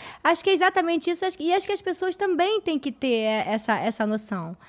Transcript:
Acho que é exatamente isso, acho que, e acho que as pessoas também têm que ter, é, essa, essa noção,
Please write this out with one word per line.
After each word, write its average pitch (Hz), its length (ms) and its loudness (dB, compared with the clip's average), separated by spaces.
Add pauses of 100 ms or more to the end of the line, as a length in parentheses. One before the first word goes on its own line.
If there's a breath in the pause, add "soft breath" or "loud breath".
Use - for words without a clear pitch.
(220 loud breath)
Acho 330 220 2
que - 60 2
é 381 40 6
exatamente 339 560 2
isso, 349 160 -2
acho 370 120 -2
que, 294 80 -6
e 339 80 2
acho 381 120 2
que - 60 -4
as 392 100 -2
pessoas 370 360 -2
também 381 420 2
têm 320 180 -2
que 277 140 -4
ter, - 160 -4 (140)
é, 214 320 0
essa, 220 240 0
essa 214 280 -2
noção, 202 520 -4 (120)